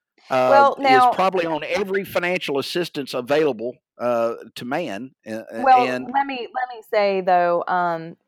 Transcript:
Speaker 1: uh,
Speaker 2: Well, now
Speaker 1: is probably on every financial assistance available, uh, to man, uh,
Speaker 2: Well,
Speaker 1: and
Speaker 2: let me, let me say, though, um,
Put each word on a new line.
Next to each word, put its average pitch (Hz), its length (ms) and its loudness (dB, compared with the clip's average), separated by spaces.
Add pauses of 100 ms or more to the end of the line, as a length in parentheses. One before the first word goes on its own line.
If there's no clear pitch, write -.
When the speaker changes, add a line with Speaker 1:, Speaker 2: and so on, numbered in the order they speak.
(300)
Speaker 1:
uh, 127 220 4
Speaker 2:
Well, 277 260 6
now 262 320 6
Speaker 1:
is 220 60 0
probably 185 300 0
on 156 180 -4
every 196 400 -2
financial 175 560 -2
assistance 151 520 -6
available, 123 640 0 (240)
uh, 117 360 0 (200)
to - 100 -12
man, 131 520 -8 (120)
uh, 110 140 -8 (100)
Speaker 2:
Well, 254 320 4
Speaker 1:
and 254 300 -4
Speaker 2:
let 277 120 -2
me, 269 100 -8 (180)
let 254 220 -6
me - 60 -18 (100)
say, 202 300 2
though, 175 440 2
um, 170 500 -2 (120)